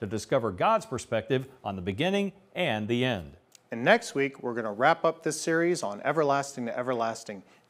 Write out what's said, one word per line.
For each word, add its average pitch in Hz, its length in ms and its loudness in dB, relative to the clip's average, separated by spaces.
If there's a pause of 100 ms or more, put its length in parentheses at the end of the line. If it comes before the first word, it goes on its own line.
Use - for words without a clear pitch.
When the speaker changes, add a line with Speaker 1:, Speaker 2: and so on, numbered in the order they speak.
Speaker 1:
to 107 60 -4
discover 113 440 0
God's 156 360 2
perspective 127 600 -2 (160)
on 101 140 -4
the 95 60 -6
beginning 175 500 0 (240)
and 110 320 0
the 120 160 2
end. 87 320 -2 (360)
Speaker 2:
And 117 120 -4
next 196 320 4
week, 139 260 0
we're 120 120 -4
gonna 110 180 -4
wrap 139 320 4
up 165 180 0
this 156 180 -2
series 170 440 2
on 104 180 -6
Everlasting 139 640 0
to 117 100 -6
Everlasting. 113 680 -4 (260)